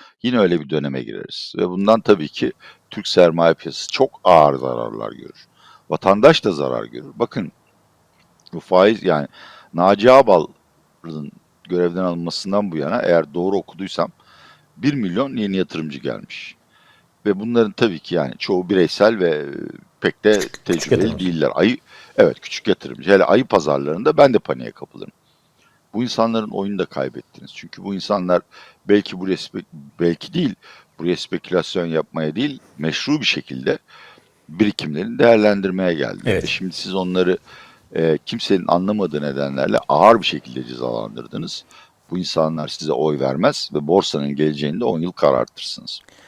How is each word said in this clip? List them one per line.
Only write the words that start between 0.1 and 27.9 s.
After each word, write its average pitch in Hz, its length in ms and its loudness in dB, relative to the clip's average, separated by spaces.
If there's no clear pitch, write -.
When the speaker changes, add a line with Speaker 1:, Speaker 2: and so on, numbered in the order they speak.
Speaker 1:
Yine 123 160 0
öyle 87 220 4
bir 69 80 -12
döneme 69 340 -4
gireriz. - 540 -12
Ve 90 120 -2
bundan 101 320 2
tabii 82 260 2
ki - 260 -6
Türk 104 160 -10
sermaye 82 460 4
piyasası - 380 -10
çok - 320 -2
ağır 76 320 8
zararlar 57 560 -6
görür. - 360 -20
Vatandaş 107 560 6
da 104 60 2
zarar 65 320 -4
görür. 58 320 -16
Bakın, 113 360 -6
bu 85 60 -8
faiz, 98 440 4
yani 78 240 0
Naci 98 380 4
Ağbal'ın 82 1200 2
görevden 90 400 0
alınmasından 90 680 -2
bu 80 60 -6
yana 76 240 -2
eğer 82 320 2
doğru 92 220 0
okuduysam 90 540 -4
bir 143 160 0
milyon 123 440 -4
yeni 101 200 -2
yatırımcı 80 420 -4
gelmiş. - 560 -10
Ve 98 140 0
bunların 113 320 0
tabii 98 280 0
ki - 160 -8
yani 73 240 -2
çoğu 90 300 -2
bireysel 101 500 4
ve, 87 100 2
e, 73 160 -2
pek - 220 -4
de 107 80 6
Speaker 2:
Küçük, 104 220 0
küçük - 120 -20
Speaker 1:
tecrübeli 85 360 0
Speaker 2:
yatırımcı. 101 240 -2
Speaker 1:
değiller. 78 300 0
Ayı, 101 220 2
evet, 80 220 4
küçük - 280 -12
yatırımcı. 71 440 -2
Hele 95 120 8
ayı 117 220 2
pazarlarında 78 720 0
ben 143 160 6
de 104 60 4
paniğe 62 320 -8
kapılırım. - 400 -18
Bu 117 100 -2
insanların 113 460 0
oyunu 98 300 -4
da 90 60 0
kaybettiniz. - 680 -10
Çünkü - 280 -20
bu 98 120 -6